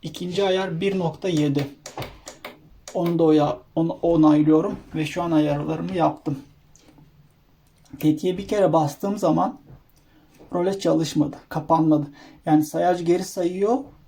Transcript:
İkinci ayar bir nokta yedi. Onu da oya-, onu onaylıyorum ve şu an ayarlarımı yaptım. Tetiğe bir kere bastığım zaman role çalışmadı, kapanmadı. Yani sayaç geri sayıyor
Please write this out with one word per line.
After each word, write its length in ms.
İkinci 420
ayar 380
bir 180
nokta 300
yedi. 380
Onu 260
da 40
oya-, 340
onu 180
onaylıyorum 800
ve 100
şu 180
an 80
ayarlarımı 640
yaptım. 460
Tetiğe 380
bir 100
kere 260
bastığım 440
zaman 420
role 260
çalışmadı, 580
kapanmadı. 580
Yani 180
sayaç 420
geri 180
sayıyor 540